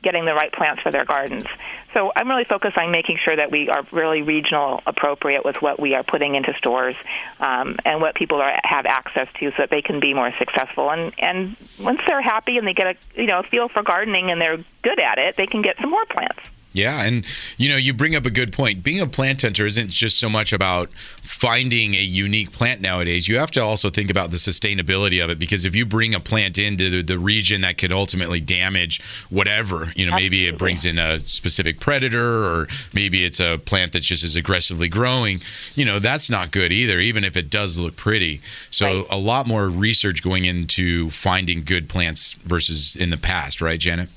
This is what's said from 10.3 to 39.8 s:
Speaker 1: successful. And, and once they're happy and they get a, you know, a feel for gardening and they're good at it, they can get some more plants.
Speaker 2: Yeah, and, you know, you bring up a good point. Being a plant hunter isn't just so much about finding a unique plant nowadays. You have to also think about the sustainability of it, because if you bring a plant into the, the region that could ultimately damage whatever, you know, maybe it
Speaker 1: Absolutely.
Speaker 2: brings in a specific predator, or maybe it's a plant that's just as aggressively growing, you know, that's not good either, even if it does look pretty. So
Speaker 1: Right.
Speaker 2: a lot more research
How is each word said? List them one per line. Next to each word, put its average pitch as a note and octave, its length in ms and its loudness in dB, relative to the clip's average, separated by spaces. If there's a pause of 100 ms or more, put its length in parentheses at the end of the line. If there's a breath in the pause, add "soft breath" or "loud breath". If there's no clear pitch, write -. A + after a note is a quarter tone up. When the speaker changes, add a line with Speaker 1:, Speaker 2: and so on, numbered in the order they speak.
Speaker 1:
successful. C#3 580 -2
And, E3 260 -4
and F#3 400 -2 (220)
once B3 280 0
they're C#4+ 140 2
happy A#3+ 360 0
and A3+ 80 0
they F#3 100 -2
get F#3 200 0
a, - 240 -16
you A3+ 80 0
know, F#3 120 2
a F#3 40 -4
feel A#3+ 240 0
for G#3 160 -2
gardening F#3 480 0
and E3+ 80 0
they're E3 240 0 (200)
good B3+ 160 2
at B2+ 180 2
it, D3 180 0
they F#3+ 120 0
can G#3+ 140 -2
get G3 180 0
some B3 100 -2
more G#4+ 160 2
plants. - 340 -4 (340)
Speaker 2:
Yeah, A#2 280 0
and, A2+ 240 0 (320 loud breath)
you C3+ 120 2
know, C#3+ 60 4
you C3+ 160 2
bring D3 240 2
up C#3 80 0
a B2+ 60 0
good A#2+ 240 0
point. G#2 300 0
Being D#3+ 160 0
a F3 80 0
plant C3+ 340 0
hunter G#2+ 240 2
isn't G#2+ 240 0
just A2 300 2
so A#2 100 2
much G#2+ 240 2
about F2+ 380 2 (320 loud breath)
finding A#2 720 2
a G2 60 4
unique G2 500 2
plant A#2+ 300 2
nowadays. F2+ 460 0
You A2 100 2
have D3+ 140 0
to C3 100 2
also G#2+ 280 2
think G2 220 -2
about F2+ 180 0
the F2 80 -2
sustainability F#2 840 2
of E2 80 0
it, E2 80 -2
because F2+ 260 0
if F2+ 100 0
you A#2 120 2
bring A2 260 2
a G2 60 0
plant G2 400 0
into G2 320 2
the, F2+ 100 0
the F2 160 0
region G2+ 440 2
that F2+ 180 0
could F2+ 120 0
ultimately F2+ 500 0
damage F2+ 600 0 (300 loud breath)
whatever, F#2+ 640 0
you F#2+ 100 0
know, F2 80 0
maybe F#2 320 2
it F2 80 0
Speaker 1:
Absolutely. D#2+ 40 -8
Speaker 2:
brings F2+ 280 0
in E2+ 140 0
a D#2+ 220 0
specific - 580 -2
predator, A#2+ 680 0
or E2+ 220 0 (260 loud breath)
maybe F#2+ 320 2
it's F2 140 -2
a E2+ 180 2
plant F2+ 360 0
that's E2+ 120 0
just - 180 0
as D#2+ 120 -2
aggressively F2 540 0
growing, A2+ 500 0 (340 loud breath)
you C#3+ 120 2
know, G2+ 120 2
that's A#2+ 320 0
not F#2 220 0
good F2+ 200 2
either, G#2 280 2
even G#2+ 240 2
if F#2+ 120 -2
it E2 140 -2
does F#2+ 300 -2
look E2+ 160 -4
pretty. F2+ 440 0 (300 loud breath)
So - 160 2
Speaker 1:
Right. F#2+ 240 0
Speaker 2:
a G2 80 -2
lot A#2 300 0
more G#2+ 200 2
research F#2+ 540 2